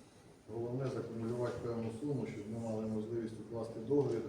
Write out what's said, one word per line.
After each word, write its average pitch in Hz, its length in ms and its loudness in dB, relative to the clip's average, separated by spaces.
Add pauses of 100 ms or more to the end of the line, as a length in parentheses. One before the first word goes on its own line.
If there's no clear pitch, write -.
(540)
Головне 120 400 0
закумулювати 113 580 0 (100)
певну 113 280 0 (100)
суму, 135 260 0
щоб 107 260 -4
ми 113 60 -2
мали 110 280 0
можливість 110 540 0
укласти 113 400 -4
договір 120 480 6